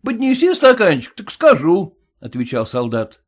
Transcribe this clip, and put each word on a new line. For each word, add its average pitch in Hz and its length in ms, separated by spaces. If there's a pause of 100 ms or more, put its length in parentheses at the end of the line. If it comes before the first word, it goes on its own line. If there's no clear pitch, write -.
Поднеси 262 520
стаканчик, 202 600
так - 160
скажу, — 175 640 (240)
отвечал 120 460
солдат. 117 600